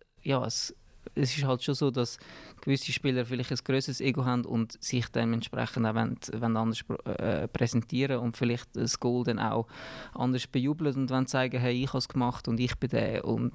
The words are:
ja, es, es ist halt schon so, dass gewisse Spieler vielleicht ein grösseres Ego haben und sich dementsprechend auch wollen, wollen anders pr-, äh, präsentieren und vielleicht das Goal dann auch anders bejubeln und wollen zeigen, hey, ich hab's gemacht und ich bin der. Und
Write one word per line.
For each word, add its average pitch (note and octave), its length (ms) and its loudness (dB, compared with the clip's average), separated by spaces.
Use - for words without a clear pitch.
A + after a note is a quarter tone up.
ja, C3+ 240 0
es, - 320 -4
es C3 240 2
ist C#3 60 0
halt C3 180 2
schon C#3+ 120 0
so, C#3 160 2
dass A#2+ 280 -2
gewisse C#3 320 0
Spieler B2+ 320 0
vielleicht B2 260 -4
ein B2 140 0
grösseres C3 380 0
Ego B2+ 240 2
haben B2 180 2
und A2+ 380 -2
sich B2 260 0
dementsprechend A#2 800 0
auch A2 80 0
wollen, A2+ 240 0
wollen A2+ 220 2
anders A2+ 260 0
pr-, - 360 -6
äh, F2 300 0
präsentieren B2 720 0
und A#2 180 -2
vielleicht A#2+ 400 -2
das A#2 240 0
Goal B2 240 2
dann A#2 140 0
auch A2 300 0
anders B2+ 340 0
bejubeln C#3+ 500 2
und C3 140 2
wollen C3 160 2
zeigen, B2+ 340 0
hey, B2 220 2
ich C3+ 120 -2
hab's - 140 0
gemacht B2 380 0
und A#2 140 0
ich B2 160 2
bin - 140 0
der. - 340 0
Und A2+ 300 0